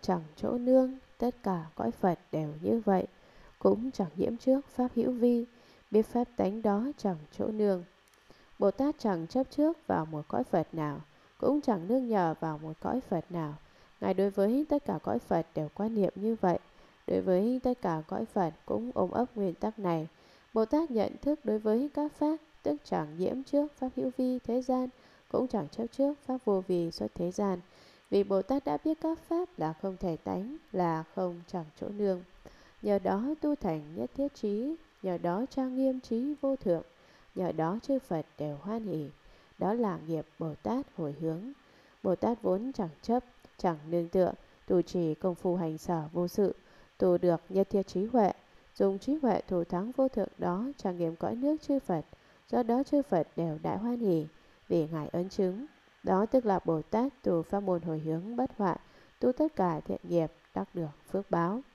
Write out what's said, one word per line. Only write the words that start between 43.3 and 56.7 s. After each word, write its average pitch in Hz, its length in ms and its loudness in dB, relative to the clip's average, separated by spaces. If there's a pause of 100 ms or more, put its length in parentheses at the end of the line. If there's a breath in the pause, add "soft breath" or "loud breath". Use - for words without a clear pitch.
chẳng 170 200 0 (120)
nương 170 200 0
tựa, 185 240 4 (340 soft breath)
tu 180 140 6
trì 170 320 -2
công 175 220 -2
phu 175 200 0
hành 165 220 -2
sở 165 260 -2 (100)
vô 175 140 0
sự, 190 280 0 (420 soft breath)
tu 180 200 6
được 175 320 4
nhất 190 200 2
thiết 196 180 0
trí 185 180 -2
huệ, 226 260 4 (440 soft breath)
dùng 196 240 2
trí 269 220 -2
huệ 233 260 4
thù 175 160 0
thắng 185 280 -2
vô 269 160 2
thượng 214 300 -2
đó 180 280 -2 (120)
trang 180 200 -4
nghiêm 165 180 -2
cõi 190 200 -4
nước 285 260 0
chư 277 180 0
Phật. 170 260 -2 (440 loud breath)
Do 240 140 2
đó 240 200 2
chư 285 180 4
Phật 180 340 2
đều 165 280 -2
đại 170 140 0
hoan 240 220 -2
hỷ, 175 260 2 (420 soft breath)
vì 160 200 2
Ngài 160 200 -4
ấn 180 220 -2
chứng. 190 360 -2 (380)
Đó 190 220 4
tức 254 200 4
là 196 200 4
Bồ 165 160 2